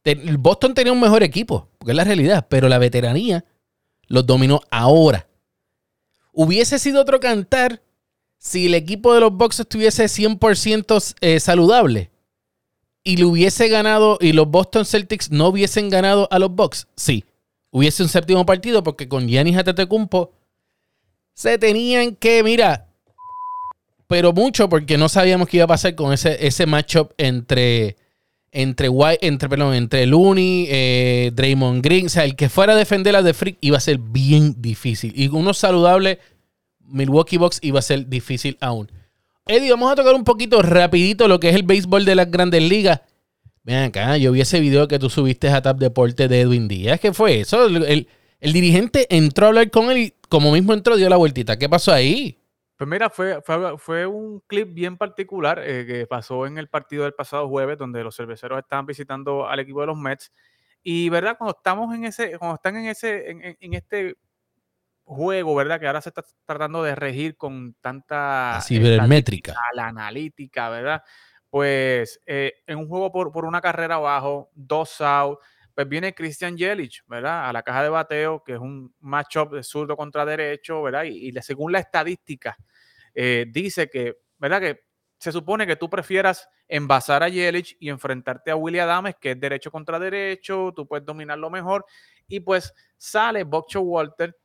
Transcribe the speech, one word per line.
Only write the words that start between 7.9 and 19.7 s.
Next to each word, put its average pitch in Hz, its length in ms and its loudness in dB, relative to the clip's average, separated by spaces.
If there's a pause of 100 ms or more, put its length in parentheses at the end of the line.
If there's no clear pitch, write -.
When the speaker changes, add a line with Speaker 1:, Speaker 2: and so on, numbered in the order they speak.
Speaker 1:
si 180 260 -4
el 175 80 4
equipo 202 400 2
de 233 60 6
los 226 140 6
Bucks 226 260 0
estuviese 220 480 0
cien 214 320 0
por 214 180 4
ciento, 214 400 0 (240)
eh, 160 180 4
saludable 175 680 4 (960)
y 180 140 0
le 175 80 6
hubiese 185 440 4
ganado, 214 500 4
y 165 140 4
los 156 140 6
Boston 185 360 2
Celtics 208 460 -4
no 151 200 4
hubiesen 196 420 0
ganado 196 400 2
a 185 80 2
los 190 100 2
Bucks. 185 460 -2
Sí, 113 280 -2 (460)
hubiese 147 320 2
un 165 80 0
séptimo 180 380 2
partido 196 360 0
porque 147 240 -6
con 127 200 -2
Giannis 151 300 2
Antetokounmpo 185 760 0 (1000)